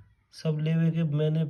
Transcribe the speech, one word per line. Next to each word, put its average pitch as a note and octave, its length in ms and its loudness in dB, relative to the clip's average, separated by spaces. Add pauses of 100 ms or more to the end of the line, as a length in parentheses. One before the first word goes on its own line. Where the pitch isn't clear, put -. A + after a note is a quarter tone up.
(340)
सब D#3 260 -4
ले D#3+ 120 0
हुए E3 180 2
के E3 140 0
मैंने D#3 460 0